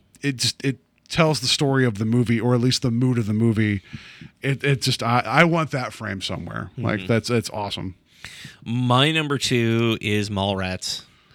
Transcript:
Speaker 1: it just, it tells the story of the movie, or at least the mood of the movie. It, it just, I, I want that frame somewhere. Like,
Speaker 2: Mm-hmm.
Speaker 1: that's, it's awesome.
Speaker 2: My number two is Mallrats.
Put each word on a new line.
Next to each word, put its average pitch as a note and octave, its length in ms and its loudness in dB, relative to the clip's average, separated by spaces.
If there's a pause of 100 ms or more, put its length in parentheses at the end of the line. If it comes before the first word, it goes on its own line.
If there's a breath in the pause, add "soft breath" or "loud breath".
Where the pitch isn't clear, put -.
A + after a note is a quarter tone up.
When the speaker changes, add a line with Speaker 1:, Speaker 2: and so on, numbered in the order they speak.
(220)
Speaker 1:
it C#3 140 -2
just, - 280 -4
it C3+ 140 -2 (320)
tells D#3 300 2
the B2 60 -4
story C3+ 380 2
of A2 140 0
the A2+ 80 0
movie, A#2 340 2
or B2 140 2
at A#2+ 80 4
least B2+ 180 2
the B2+ 100 0
mood A#2+ 280 2
of G#2+ 80 0
the G#2+ 80 0
movie. G#2+ 480 2 (580 loud breath)
It, C3+ 240 -4
it C#3 160 2
just, C3 220 -2
I, A#2 240 2
I C3+ 180 4
want D#3+ 280 0
that B2 200 -6
frame G2+ 300 -8
somewhere. G2+ 560 -8
Like, A2 220 -2
Speaker 2:
Mm-hmm. F#2 80 -10
Speaker 1:
that's, A2+ 200 2
it's A#2 220 0
awesome. G2+ 440 -6 (680 loud breath)
Speaker 2:
My B2 460 2
number D3+ 260 0
two A#2 640 2
is G#2 300 -2
Mallrats. F#2+ 720 -4 (320 soft breath)